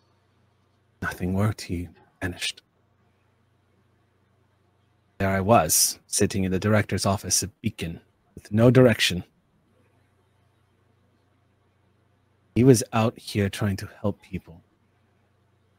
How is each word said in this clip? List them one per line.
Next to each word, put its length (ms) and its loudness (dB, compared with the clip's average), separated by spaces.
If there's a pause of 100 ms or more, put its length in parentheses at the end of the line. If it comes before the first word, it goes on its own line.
(1040)
Nothing 320 -8
worked. 280 -4
He 260 -10 (320)
vanished. 420 -10 (2500)
There 120 -2
I 100 0
was, 640 2
sitting 380 -2
in 80 -4
the 60 0
director's 480 0
office 360 -2
at 200 -12
Beacon, 380 -8 (340)
with 180 -20
no 180 6
direction. 540 4 (3250)
He 100 4
was 180 8 (100)
out 260 -2
here 300 -2
trying 280 -4
to 120 -12 (120)
help 200 -6
people. 420 -16 (1160)